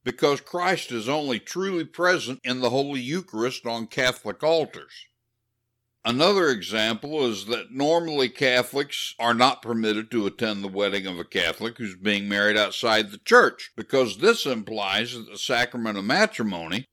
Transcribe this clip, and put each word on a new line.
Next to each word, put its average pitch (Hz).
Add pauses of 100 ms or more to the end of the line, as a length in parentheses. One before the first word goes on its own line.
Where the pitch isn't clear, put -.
because 135
Christ 180
is 113
only 143
truly 185
present 151
in 127
the 123
Holy 139
Eucharist 123
on 117
Catholic 123
altars. 156 (1000)
Another 165
example 113
is 98
that 110
normally 147
Catholics 131
are 117
not 123
permitted 110
to 113
attend 104
the 98
wedding 98
of 90
a 87
Catholic 95
who's 98
being 101
married 104
outside 107
the 101
church, -
because 113
this 220
implies 110
that 117
the 101
sacrament 120
of 98
matrimony, 113